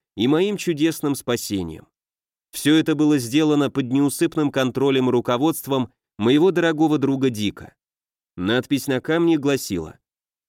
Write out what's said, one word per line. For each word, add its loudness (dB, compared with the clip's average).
и 0
моим 2
чудесным -2
спасением. -6
Всё 0
это 0
было 2
сделано 0
под -4
неусыпным 0
контролем 0
и 2
руководством -2
моего 4
дорогого 2
друга 0
Дика. -6
Надпись -2
на 0
камне 2
гласила: -4